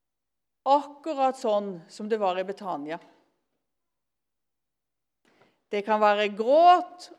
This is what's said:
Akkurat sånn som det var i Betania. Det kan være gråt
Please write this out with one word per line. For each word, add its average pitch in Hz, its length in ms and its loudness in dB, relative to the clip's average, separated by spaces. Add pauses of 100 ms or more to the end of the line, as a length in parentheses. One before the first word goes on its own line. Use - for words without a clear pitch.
(680)
Akkurat 269 720 -2
sånn 208 300 -2 (180)
som 214 240 -14
det 226 80 -2
var 185 220 -2
i - 20 -4
Betania. 175 540 -10 (2750)
Det 202 160 -4
kan 214 160 0
være 208 320 2
gråt 320 680 4 (140)